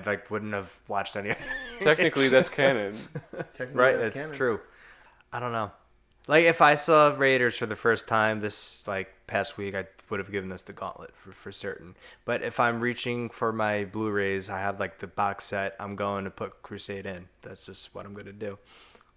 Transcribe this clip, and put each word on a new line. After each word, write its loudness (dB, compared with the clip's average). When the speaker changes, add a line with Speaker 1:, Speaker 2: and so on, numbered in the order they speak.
Speaker 1:
like, -4
wouldn't -4
have -6
watched -4
any -6
of 0
it. -8
Speaker 2:
Technically, 4
that's 6
Speaker 1:
<laughs> -
Speaker 2:
canon. 0
Speaker 3:
Technically, -10
Speaker 1:
Right, 6
Speaker 3:
that's -2
Speaker 1:
that's -
Speaker 3:
canon. -8
Speaker 1:
true. 0
I -4
don't -4
know. -2
Like, 6
if 6
I 10
saw 6
Raiders 4
for -4
the -4
first 2
time 2
this, -8
like, -4
past -2
week, -6
I -4
would -4
have -10
given -4
this -10
the -18
gauntlet -12
for, -20
for -16
certain. -12
But -2
if -6
I'm 2
reaching -4
for -2
my 0
Blu-rays, -2
I -6
have, -2
like, -4
the -10
box -4
set, -4
I'm -8
going -2
to -8
put -12
Crusade -12
in. -10
That's -18
just -18
what -12
I'm -14
gonna -16
do. -10